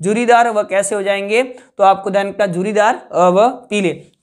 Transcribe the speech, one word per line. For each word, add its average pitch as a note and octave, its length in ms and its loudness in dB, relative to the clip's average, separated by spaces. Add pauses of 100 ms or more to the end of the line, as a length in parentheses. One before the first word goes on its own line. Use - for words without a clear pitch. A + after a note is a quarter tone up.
झुरीदार A#3 480 2
वह G#3+ 140 -2
कैसे G3 320 -4
हो G3+ 60 -4
जाएंगे? G3+ 420 -2
तो - 400 -6
आपको F#3+ 260 2
ध्यान G3 180 -2
रखना, G3+ 200 -2
झुरीदार G#3 640 -2
और F3 200 4
वह G3+ 160 4
पीले। G#3 420 -4 (340)